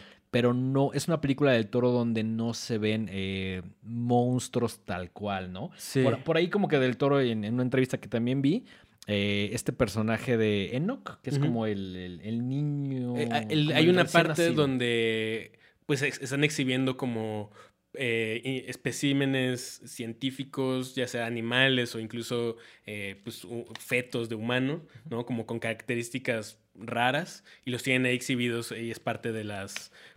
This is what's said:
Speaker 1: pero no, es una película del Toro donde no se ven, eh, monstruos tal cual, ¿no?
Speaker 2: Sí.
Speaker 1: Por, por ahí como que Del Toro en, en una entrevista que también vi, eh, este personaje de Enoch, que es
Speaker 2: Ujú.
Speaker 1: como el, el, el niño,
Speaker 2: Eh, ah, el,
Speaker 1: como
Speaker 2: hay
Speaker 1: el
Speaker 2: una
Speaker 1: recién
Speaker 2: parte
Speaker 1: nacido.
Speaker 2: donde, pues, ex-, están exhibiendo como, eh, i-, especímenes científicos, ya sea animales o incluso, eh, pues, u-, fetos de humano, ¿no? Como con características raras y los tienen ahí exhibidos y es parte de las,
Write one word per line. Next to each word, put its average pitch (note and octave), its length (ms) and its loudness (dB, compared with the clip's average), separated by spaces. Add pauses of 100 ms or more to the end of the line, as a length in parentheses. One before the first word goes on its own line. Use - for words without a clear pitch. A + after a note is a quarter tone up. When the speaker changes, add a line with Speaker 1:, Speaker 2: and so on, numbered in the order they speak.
(300)
Speaker 1:
pero A#2+ 240 4
no, C3+ 400 2
es C#3+ 140 -2
una D#3+ 120 2
película C#3 320 4
del A2+ 160 4
Toro B2 220 4
donde A#2 340 2
no A2+ 300 -2
se A2+ 240 -4
ven, G#2+ 340 0
eh, F#2+ 500 -4 (200)
monstruos A#2+ 1000 2
tal F#2 260 -6
cual, F#2+ 420 -6
¿no? G#2+ 240 -8
Speaker 2:
Sí. - 260 0
Speaker 1:
Por, B2+ 200 2
por D#3+ 140 0
ahí F3 120 2
como G3 200 0
que C#3+ 100 4
Del B2+ 180 4
Toro C#3 240 4
en, A2+ 240 0
en A2 100 -2
una B2+ 100 2
entrevista B2+ 340 2
que - 100 -10
también A#2+ 340 0
vi, E3+ 220 2 (440)
eh, G2+ 460 2
este - 180 -2
personaje A2+ 640 0
de G#2 400 2
Enoch, F#3+ 460 -4
que C3 80 -6
es C#3+ 60 0
Speaker 2:
Ujú. C#3 100 2
Speaker 1:
como A2+ 200 0
el, G2 300 -4
el, F2+ 240 -10
el A#2 280 -4
niño, C3+ 680 -2
Speaker 2:
Eh, A#2 160 0
ah, D3 60 0 (100)
el, D3+ 180 2
Speaker 1:
como D3+ 100 2
Speaker 2:
hay D#3+ 100 4
Speaker 1:
el F3 40 8
Speaker 2:
una F3+ 120 6
Speaker 1:
recién E3 200 6
Speaker 2:
parte D#3+ 200 2
Speaker 1:
nacido. E3 100 4 (100)
Speaker 2:
donde, A2+ 960 0 (280)
pues, C#3 160 0
ex-, C#3+ 200 -2
están C#3 220 0
exhibiendo C3 520 0
como, A2 540 -4 (440)
eh, A2+ 500 -2
i-, B2+ 260 -4
especímenes C3+ 1160 0
científicos, C3 1080 -6
ya B2+ 140 -2
sea A#2 180 -4
animales A#2+ 680 2
o A2+ 60 -6
incluso, A#2 560 -4 (300)
eh, G2+ 380 -10
pues, A2+ 200 -14
u-, A#2 220 -10 (120)
fetos B2 500 -2
de A#2 80 -6
humano, B2+ 460 -2 (260)
¿no? A#2+ 180 -4
Como A2+ 200 -4
con A#2 120 -6
características A#2 1000 -4 (160)
raras A#2+ 680 -2 (220)
y B2+ 60 -6
los A#2+ 120 -4
tienen B2+ 240 4
ahí B2 80 4
exhibidos A#2+ 580 0
y A#2 180 -6
es A2+ 100 -10
parte A#2 320 -4
de A2 120 -4
las, G2+ 460 -8 (260)